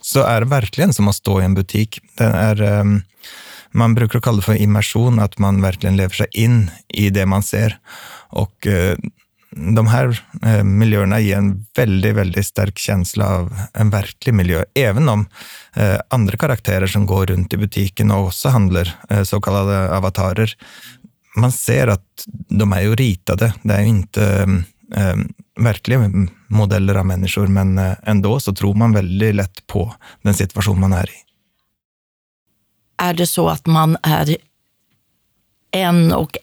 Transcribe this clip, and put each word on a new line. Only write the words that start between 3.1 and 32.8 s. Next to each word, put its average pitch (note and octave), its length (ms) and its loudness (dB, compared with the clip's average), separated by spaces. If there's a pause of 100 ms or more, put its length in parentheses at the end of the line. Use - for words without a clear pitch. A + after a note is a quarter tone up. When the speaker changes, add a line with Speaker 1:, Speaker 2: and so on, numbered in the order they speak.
Speaker 1:
man A#2 240 2
brukar A#2 260 0
kalla A2+ 160 0
det G2+ 60 -2
för G#2+ 120 0
immersion, G#2+ 640 2
att G2+ 200 -2
man G2 240 2
verkligen F#2+ 340 0
lever F#2+ 180 0
sig - 180 -2
in A2 380 2 (180)
i G2+ 220 0
det F#2+ 160 0
man F#2+ 160 2
ser. G#2+ 360 -2 (500)
Och, - 380 -8
eh, F#2 300 0 (800)
de A2 120 4
här, A#2+ 360 0 (200)
eh, G#2+ 220 2
miljöerna G2+ 560 2
ger G2 160 0
en G2+ 300 -2 (100)
väldigt, G#2 400 0
väldigt F#2+ 300 -2
stark G2+ 320 -4
känsla G2+ 500 -2
av F2+ 300 -4 (160)
en G#2 160 2
verklig G#2 440 -4
miljö. F2+ 300 0 (100)
Även C3+ 340 2
om, G#2 180 0 (480)
eh, G2+ 220 2 (140)
andra A2+ 260 0
karaktärer G2+ 500 -2
som G2 200 0
går F#2+ 200 0
runt F#2 280 -2
i - 20 -4
butiken G2+ 540 -2
och G2 160 0
också F#2 220 -4
handlar, F#2 480 2 (140)
eh, G#2 120 2
så G2+ 180 -2
kallade G2 560 0
avatarer, F#2+ 580 -2 (840)
man B2 160 2
ser C3 340 0
att G#2 160 0 (460)
de G#2 240 2
är F#2 80 0
ju G#2+ 160 2
ritade. A2 560 0 (100)
Det G#2 120 0
är G2 60 2
ju G2+ 80 2
inte, G2+ 540 0
ehm, F#2 220 0 (300)
ehm, G2 380 0 (280)
verkliga A2+ 500 0 (380)
modeller G2+ 460 0
av F#2+ 120 0
människor, F#2 400 -2
men, F#2+ 320 2
eh, F#2+ 140 0 (100)
ändå G#2+ 380 0
så G2+ 140 -4
tror G2 200 0
man A2+ 180 2
väldigt G2+ 420 0
lätt G2 320 -6
på - 280 -4 (280)
den G2+ 120 2
situation G2 460 -2
man F#2+ 120 2
är F2+ 180 0
i. - 40 -20 (1900)